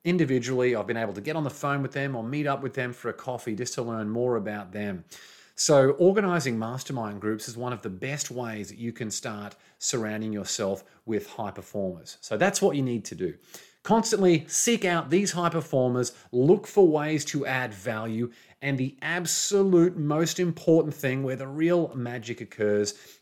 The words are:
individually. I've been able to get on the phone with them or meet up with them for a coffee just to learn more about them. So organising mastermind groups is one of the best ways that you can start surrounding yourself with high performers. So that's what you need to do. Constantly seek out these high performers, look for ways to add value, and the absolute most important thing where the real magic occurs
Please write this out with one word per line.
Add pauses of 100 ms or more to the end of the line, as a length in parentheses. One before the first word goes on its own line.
individually.
I've
been
able
to
get
on
the
phone
with
them
or
meet
up
with
them
for
a
coffee
just
to
learn
more
about
them. (500)
So
organising
mastermind
groups
is
one
of
the
best
ways
that
you
can
start (240)
surrounding
yourself (220)
with
high
performers.
So
that's
what
you
need
to
do. (480)
Constantly
seek
out
these
high
performers, (200)
look
for
ways
to
add
value, (320)
and
the
absolute
most
important
thing
where
the
real
magic
occurs (280)